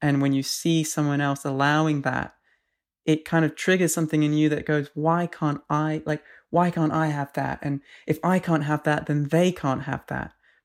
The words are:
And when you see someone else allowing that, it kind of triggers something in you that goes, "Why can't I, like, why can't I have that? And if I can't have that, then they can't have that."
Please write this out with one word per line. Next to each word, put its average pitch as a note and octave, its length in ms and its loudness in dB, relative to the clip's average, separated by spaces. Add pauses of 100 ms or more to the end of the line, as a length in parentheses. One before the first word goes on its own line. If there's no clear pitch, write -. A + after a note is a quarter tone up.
And C#3 180 2
when C#3 120 2
you C3+ 100 0
see D#3+ 420 0
someone D3 360 -2
else C#3+ 240 -2
allowing D3 580 2
that, B2+ 320 -4 (720)
it D#3 180 2
kind E3 200 2
of D3+ 120 -2
triggers F#3 380 2
something D#3 280 0
in D3+ 120 2
you D3+ 160 4
that D3 160 -4
goes, D3 280 0
"Why E3 320 0
can't D3+ 440 -4
I, D#3 340 -2
like, D3+ 180 -4 (280)
why F3 200 2
can't D#3+ 220 0
I D#3+ 160 0
have C#3+ 240 -4
that? C3+ 300 -4
And C#3+ 180 -4 (260)
if D#3 160 0
I F#3 160 2
can't D#3+ 260 0
have D3+ 180 -2
that, D3+ 240 0
then D3 220 0
they F3+ 240 4
can't C3+ 320 -4
have - 240 -8
that." - 240 -8 (320)